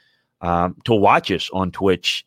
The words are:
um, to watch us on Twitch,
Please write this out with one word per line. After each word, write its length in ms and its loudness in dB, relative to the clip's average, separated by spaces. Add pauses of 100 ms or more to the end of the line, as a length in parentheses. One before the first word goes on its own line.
(400)
um, 460 -2
to 100 2
watch 360 2
us 200 -4
on 200 -4
Twitch, 540 -2